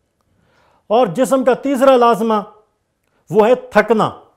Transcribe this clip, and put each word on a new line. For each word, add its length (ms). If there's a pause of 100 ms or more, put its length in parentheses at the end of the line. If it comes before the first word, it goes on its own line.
(880)
اور 200
جسم 360
کا 100
تیسرا 420
لازمہ 400 (920)
وہ 180
ہے 80
تھکنا۔ 560 (260)